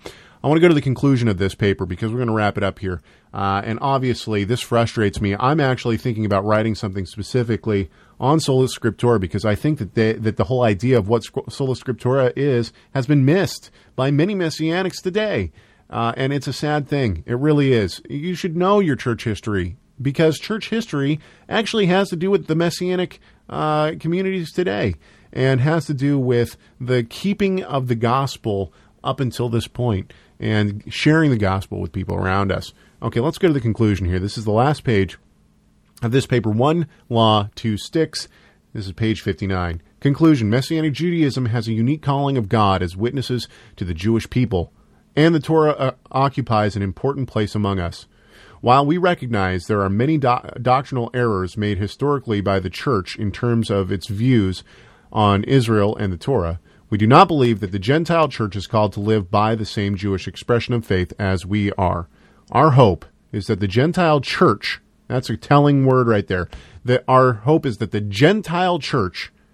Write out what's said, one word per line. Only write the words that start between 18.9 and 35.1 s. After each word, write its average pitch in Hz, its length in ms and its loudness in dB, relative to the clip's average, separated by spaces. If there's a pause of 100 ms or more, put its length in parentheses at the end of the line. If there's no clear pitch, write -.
church 113 280 -4
history 98 540 -4 (220)
because 143 380 2
church - 320 -6
history 156 500 -2 (300)
actually 214 380 0
has 190 220 2
to 185 60 -6
do 175 140 -2
with 196 160 2
the 156 100 0
Messianic, 180 640 -2 (300)
uh, 151 500 -2
communities 180 520 -2
today 180 420 -2 (400)
and 131 260 2
has 156 280 0
to 156 80 -2
do 139 240 0
with 120 360 0 (240)
the 123 240 0
keeping 190 600 -2
of 135 240 -4
the 123 80 0
gospel 117 760 -2 (320)
up 135 160 -4
until 123 300 -2
this 110 180 -2
point 110 460 -4 (260)
and 107 500 0
sharing 151 420 4
the 120 60 2
gospel 95 420 -2
with 90 140 -8
people 92 220 -4
around 95 360 0
us. - 220 -6 (280)
Okay, 117 180 -4
let's 151 180 0
go 185 100 2
to 160 60 4
the 139 80 -2
conclusion 104 460 0
here. 90 120 -2
This 101 180 -6
is 113 60 -8
the 107 80 -2
last 127 320 2
page 98 340 0 (840)